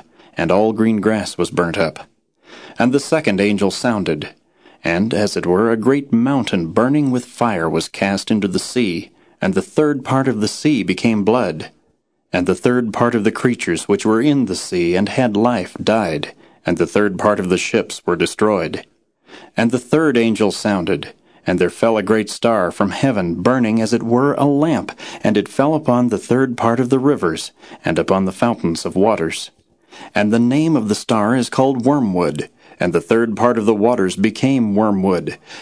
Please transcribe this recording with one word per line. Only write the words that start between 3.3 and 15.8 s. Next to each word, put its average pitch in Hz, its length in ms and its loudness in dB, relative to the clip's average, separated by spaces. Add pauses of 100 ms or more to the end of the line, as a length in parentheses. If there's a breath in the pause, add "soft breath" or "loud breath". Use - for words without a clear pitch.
angel 101 320 2
sounded, 82 640 -2 (480 soft breath)
and, 90 300 0
as 101 240 -2
it 82 80 -4
were, 98 260 4
a 117 60 0
great 135 340 0
mountain 113 640 0
burning 135 360 2
with 123 140 -2
fire 95 460 -2
was 80 180 -2
cast 98 420 -2
into 104 200 0
the 92 100 -2
sea, 92 520 -4 (300 soft breath)
and 95 120 0
the - 80 -2
third 147 420 0
part 135 240 0
of 110 140 0
the 107 80 0
sea 143 340 0
became 101 400 0
blood. 98 480 0 (600)
And 90 120 0
the 92 80 2
third 123 380 0
part 117 240 0
of 107 80 0
the 107 80 2
creatures 107 560 -2
which 101 180 0
were 110 160 2
in 143 240 2
the 95 120 -2
sea 87 400 -2
and 98 100 0
had 117 300 0
life 117 440 0